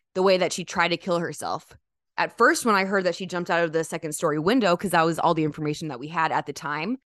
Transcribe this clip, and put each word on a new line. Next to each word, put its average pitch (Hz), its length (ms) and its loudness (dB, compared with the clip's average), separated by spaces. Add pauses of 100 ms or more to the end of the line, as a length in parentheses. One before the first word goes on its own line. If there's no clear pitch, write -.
(140)
the 185 80 0
way 190 160 6
that 175 140 0
she 180 120 -6
tried 170 240 0
to 170 80 0
kill 170 220 -2
herself. 151 580 -6 (400)
At - 200 -2
first, 254 300 4
when 214 80 4
I 190 100 2
heard 190 200 0
that 175 100 0
she 190 120 -10
jumped 175 220 -4
out 170 140 2
of 165 100 0
the 160 120 0
second 160 280 -8
story 156 280 0
window, 190 360 4
'cause 185 140 -4
that 165 160 4
was 165 140 0
all 165 140 4
the 156 100 0
information 151 440 -4
that 123 120 -10
we 147 80 -10
had 160 240 0
at 147 140 -2
the 143 60 -10
time, 156 460 -6 (120)